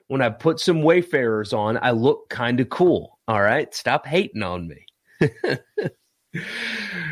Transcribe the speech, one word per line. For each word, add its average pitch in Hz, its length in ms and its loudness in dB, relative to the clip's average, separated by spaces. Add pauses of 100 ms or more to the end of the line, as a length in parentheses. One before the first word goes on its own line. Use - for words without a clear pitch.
When 135 140 -2
I 120 80 2
put 160 300 0
some 165 240 2
Wayfarers 135 720 2
on, 110 280 0
I 123 100 2
look 120 380 2
kinda 123 360 0
cool, 165 520 0 (120)
all 107 120 2
right? 120 320 2
Stop - 320 -2
hating 143 380 -2
on 90 240 -6
me. - 180 -18 (360)
<laughs> - 1200 -6 (720)